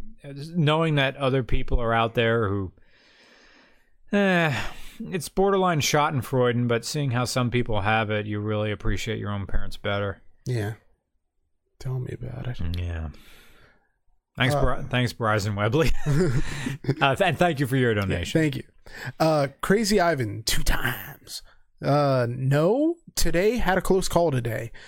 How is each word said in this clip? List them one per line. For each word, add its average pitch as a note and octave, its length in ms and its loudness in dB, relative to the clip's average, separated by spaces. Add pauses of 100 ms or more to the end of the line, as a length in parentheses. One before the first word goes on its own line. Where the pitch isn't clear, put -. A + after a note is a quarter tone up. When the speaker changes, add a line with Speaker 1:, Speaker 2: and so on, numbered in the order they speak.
(280)
Speaker 1:
uh, C#3 60 -14
just D3+ 220 -12
knowing D#3 400 2
that C3+ 220 2
other C3+ 260 0
people B2+ 360 2
are A2+ 140 2
out A2+ 200 2
there A2+ 360 2
who, G2 220 -4 (1400)
eh, F3+ 440 2 (560)
it's F3 180 -6
borderline F#3+ 520 2
schadenfreude, B2 840 2
but A#2 180 0
seeing C#3 260 -2
how B2 140 0
some A#2+ 240 -2
people A2 320 0
have G#2+ 280 0
it, G#2+ 160 -2
you G#2 140 -4
really G#2+ 320 -2
appreciate G#2+ 480 -2
your G#2 120 -6
own G2+ 160 -4
parents - 300 2
better. G2+ 440 -4 (240)
Speaker 2:
Yeah. A2 280 -4 (1080)
Tell B2+ 200 -6
me - 140 -8
about - 340 -10
it. B2 120 -6 (180)
Speaker 1:
Yeah. E2 320 -6 (1300)
Thanks, C3 180 2
Speaker 2:
Uh, C#3 80 0
Speaker 1:
Bri-, B2 260 0
thanks, B2 240 0
Bryson G#2+ 420 -2
Webley. A2 420 2
<laughs> - 80 2
Speaker 2:
<laughs> - 0 - (960)
Speaker 1:
Uh, C#3 140 2
th-, F#3+ 120 0
and D3+ 100 -2
thank E3+ 220 2
you C#3+ 80 0
for C3 100 -2
your B2 160 2
Speaker 2:
Yeah, G#2 80 0
Speaker 1:
donation. F#2+ 400 0
Speaker 2:
thank D3+ 140 0
you. - 80 -10 (560)
Uh, D#3 280 2 (140)
Crazy G3+ 400 2
Ivan, B2 420 -2
two - 200 2
times. - 800 -2 (420)
Uh, C#3 460 2
no, D#3 640 2 (200)
today F3+ 420 2
had F#3 200 2
a F3 40 0
close F#3 260 2
call E3+ 240 2
today. A#2+ 400 -4 (160)